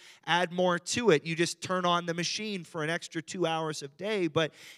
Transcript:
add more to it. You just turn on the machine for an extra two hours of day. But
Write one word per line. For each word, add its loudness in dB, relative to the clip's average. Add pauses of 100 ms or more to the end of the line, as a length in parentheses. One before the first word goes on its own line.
(260)
add 2
more 2
to 2
it. 6
You -2
just 0
turn -4
on 2
the -2
machine -4
for -8
an -2
extra -6
two -4
hours -2
of -14
day. -2
But 0 (240)